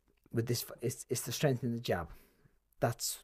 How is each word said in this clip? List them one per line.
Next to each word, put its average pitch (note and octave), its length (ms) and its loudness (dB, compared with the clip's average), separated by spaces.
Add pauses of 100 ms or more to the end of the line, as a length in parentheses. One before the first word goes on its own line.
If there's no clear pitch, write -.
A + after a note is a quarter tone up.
(340)
With A#2 140 2
this, A#2+ 200 2
f-, - 140 -12
it's, - 280 -2
it's B2+ 120 0
the A#2+ 100 -4
strength C#3 320 2
in A#2 100 0
the A#2 60 -2
jab. F#2 300 0 (680)
That's, - 440 0